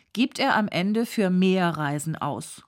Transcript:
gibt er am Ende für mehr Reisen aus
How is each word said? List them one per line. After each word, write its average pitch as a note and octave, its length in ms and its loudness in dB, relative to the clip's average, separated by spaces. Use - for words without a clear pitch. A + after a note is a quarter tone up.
gibt B3+ 260 -2
er C4+ 200 2
am G#3+ 100 2
Ende G#3 380 0
für G3 240 0
mehr F#3 400 4
Reisen D3+ 480 -4
aus - 500 -8